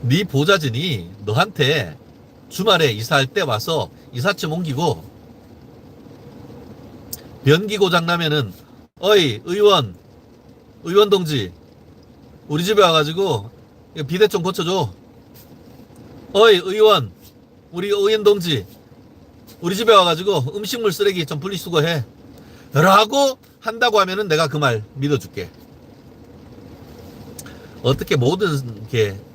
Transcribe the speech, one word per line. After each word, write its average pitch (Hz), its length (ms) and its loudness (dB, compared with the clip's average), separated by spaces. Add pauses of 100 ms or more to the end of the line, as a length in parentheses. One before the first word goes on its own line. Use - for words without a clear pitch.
네 156 160 2
보좌진이 143 840 -2 (160)
너한테 139 720 -2 (540)
주말에 175 420 2
이사할 131 340 0
때 196 140 -6
와서 131 480 -4 (240)
이삿짐 160 400 -4
옮기고 160 500 -4 (2500)
변기 196 320 2
고장 175 260 2
나면은 151 480 -2 (480)
"어이, 165 440 2
의원, 180 500 2 (880)
의원 202 260 4
동지, 151 440 -2 (960)
우리 156 160 -4
집에 208 180 4
와가지고 160 680 0 (440)
이거 151 120 -8
비대 180 220 2
좀 185 140 -4
고쳐줘. 175 500 -4 (1400)
어이, 202 280 6
의원, 190 480 2 (600)
우리 180 160 -6
의원 208 360 0
동지, 175 420 2 (960)
우리 175 120 -2
집에 220 200 0
와가지고 175 600 2
음식물 214 360 -4
쓰레기 190 320 -2
좀 151 160 -8
분리수거해." 170 640 -2 (680)
라고 214 640 4 (220)
한다고 226 400 0
하면은 190 280 -2
내가 156 200 2
그 147 100 -4
말 120 240 0 (140)
믿어줄게. 131 520 -4 (2250)
어떻게 139 340 -2
모든 135 720 -2
게 104 300 -2 (160)